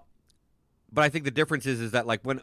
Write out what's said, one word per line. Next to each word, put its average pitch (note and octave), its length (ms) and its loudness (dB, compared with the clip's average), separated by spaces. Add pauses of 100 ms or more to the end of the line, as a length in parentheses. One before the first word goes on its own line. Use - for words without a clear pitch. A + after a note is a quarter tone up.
(920)
but D3+ 120 2
I D3 60 4
think D3 160 -4
the C#3 60 0
difference C#3+ 360 0
is, B2 120 -2
is A2+ 120 -4
that, A#2 160 2
like, A2+ 160 0
when, C3 200 -2